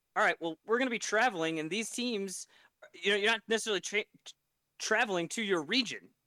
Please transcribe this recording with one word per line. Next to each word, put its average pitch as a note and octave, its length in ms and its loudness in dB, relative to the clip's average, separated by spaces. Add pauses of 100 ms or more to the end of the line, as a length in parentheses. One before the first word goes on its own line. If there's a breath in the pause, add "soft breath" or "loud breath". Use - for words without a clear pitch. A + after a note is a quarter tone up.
(140)
"All G3 80 2
right, F#3 180 4
well, E3 160 -4 (100)
we're A3+ 120 2
gonna C4 120 0
be A3+ 80 -2
traveling, F#3 600 2
and D#3 100 -4
these G#3 220 -4
teams, G#3 560 -4 (560 soft breath)
you F#3+ 80 2
know, G#3 60 4
you're G3+ 140 2
not A3+ 180 0
necessarily G#3+ 320 0
tra-, G#3 240 -2 (720)
traveling G#3+ 500 2
to A#3 140 -4
your G3 200 2
region. E3 380 0 (260)